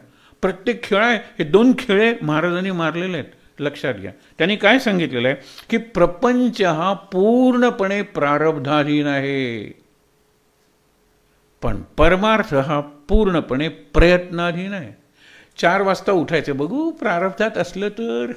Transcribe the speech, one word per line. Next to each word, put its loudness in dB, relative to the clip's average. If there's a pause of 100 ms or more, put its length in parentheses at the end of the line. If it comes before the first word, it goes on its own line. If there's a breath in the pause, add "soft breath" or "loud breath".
(420 soft breath)
प्रत्येक -2
खेळ 0
आहे, 2
हे -6
दोन 6
खेळे 2
महाराजांनी -2
मारलेले -4
आहेत, -12
लक्षात -4
घ्या. -12 (260 soft breath)
त्यांनी 0
काय 4
सांगितलेलं 0
आहे 0 (340 loud breath)
की 0
प्रपंच 0
हा 0
पूर्णपणे 2
प्रारब्धाधीन 0
आहे, -4 (1900)
पण -4 (140)
परमार्थ 2
हा 0
पूर्णपणे 0
प्रयत्नाधीन 0
आहे. -14 (520 soft breath)
चार 2
वाजता 0
उठायचं, 0
बघू -4
प्रारब्धात -4
असलं -4
तर. -6